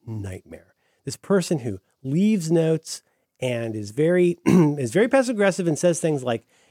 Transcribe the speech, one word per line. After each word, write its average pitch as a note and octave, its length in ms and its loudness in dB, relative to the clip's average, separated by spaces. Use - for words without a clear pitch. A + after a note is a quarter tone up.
nightmare. F#2+ 680 -12
This C3 120 -10
person F3 440 -2
who A2 200 -8
leaves E3+ 460 0
notes D#3+ 520 0
and A#2 340 -4
is G#2 160 -8
very, F3 520 2
<clears throat> - 40 -2
is D3 460 4
very G#3 160 2
passive-aggressive G#3 580 2
and D3+ 120 0
says F3 220 2
things D3+ 220 -2
like, A#2+ 240 -2